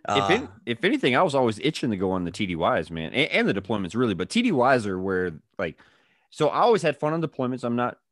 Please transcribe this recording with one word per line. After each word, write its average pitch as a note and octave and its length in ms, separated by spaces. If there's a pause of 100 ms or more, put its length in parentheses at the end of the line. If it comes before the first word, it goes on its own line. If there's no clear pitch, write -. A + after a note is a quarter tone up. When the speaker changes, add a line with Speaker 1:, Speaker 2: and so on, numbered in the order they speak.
Speaker 1:
uh, G#2 80
Speaker 2:
If G2 140
any-, A#3+ 160 (180)
if A#2 180
anything, G3+ 320
I D3+ 60
was D3+ 140
always A2+ 240
itching D3 320
to G2+ 60
go F#2 140
on F2+ 120
the E2+ 80
T G2+ 160
D F2+ 80
Ys, F2 340
man, D#2+ 240
and, C#3 180
and A3 180
the A#2 40
deployments G2 420
really. A2+ 200
But F#2 160
T A#3 100
D B3 80
Ys B2+ 380
are F#2 120
where, F2+ 400 (200)
like, E2+ 200 (520)
so D3 180
I D3+ 120
always A3 200
had D3+ 160
fun D3+ 160
on E3 80
deployments. B2+ 420
I'm A#2+ 120
not A#2+ 240 (120)